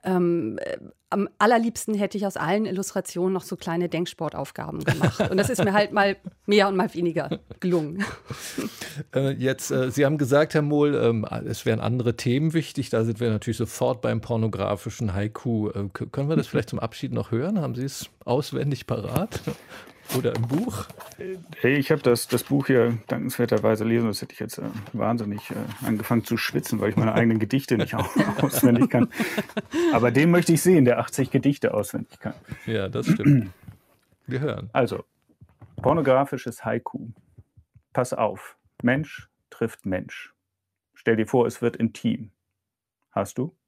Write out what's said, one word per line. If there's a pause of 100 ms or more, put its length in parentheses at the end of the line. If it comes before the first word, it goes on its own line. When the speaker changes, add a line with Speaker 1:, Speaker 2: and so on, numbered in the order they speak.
Speaker 1:
ähm,
äh, (320)
am (120)
allerliebsten
hätte
ich
aus
allen
Illustrationen
noch
so
kleine
Denksportaufgaben
gemacht.
Und
das
ist
mir
halt
mal (300)
mehr
und
mal
weniger (180)
gelungen.
Speaker 2:
<laughs> (960)
Äh,
jetzt,
äh,
Sie
haben
gesagt,
Herr
Mohl,
ähm, (220)
es
wären
andere
Themen
wichtig.
Da
sind
wir
natürlich
sofort
beim
pornografischen
Haiku.
Äh,
k-,
können
wir
das
vielleicht
zum
Abschied
noch
hören?
Haben
Sie
es (160)
auswendig
parat? (760)
Oder
im
Buch? (720)
Speaker 3:
Hey,
ich
hab
das,
das
Buch
hier (100)
dankenswerterweise
lesen.
Das
hätte
ich
jetzt,
äh, (300)
wahnsinnig,
äh,
angefangen
zu
schwitzen,
weil
ich
meine
eigenen
Gedichte
nicht
au-, (140)
<laughs>
auswendig
kann. (840)
Aber
den
möchte
ich
sehen,
der
achtzig
Gedichte
auswendig
kann. (320)
Speaker 2:
Ja,
das
stimmt. (360)
<clears throat>
Wir
hören.
Speaker 3:
Also, (800)
pornografisches
Haiku. (840)
Pass
auf. (280)
Mensch (220)
trifft
Mensch. (580)
Stell
dir
vor,
es
wird
intim. (840)
Hast
du? (120)